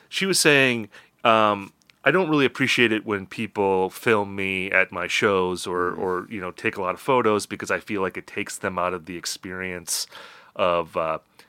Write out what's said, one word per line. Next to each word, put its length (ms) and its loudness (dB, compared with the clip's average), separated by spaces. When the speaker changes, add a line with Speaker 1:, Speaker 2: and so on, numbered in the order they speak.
Speaker 1:
she 200 -4
was 120 0
saying, 500 4
um, 500 4
"I 60 4
don't 180 2
really 160 4
appreciate 460 2
it 160 0
when 180 -2
people 640 0
film 460 0
me 340 -4
at 220 2
my 160 -6
shows 580 0
or, 280 -2
Speaker 2:
Mm-hmm. 100 -10
Speaker 1:
or, 260 -4
you 100 -12
know, 120 -8
take 260 -6
a 40 -4
lot 120 -2
of 80 -14
photos 460 2
because 240 -8
I 80 0
feel 240 -6
like 140 -4
it 100 -14
takes 320 -8
them 180 -6
out 160 -2
of 140 -10
the 100 -10
experience 880 -8
of, 400 0
uh, 220 -2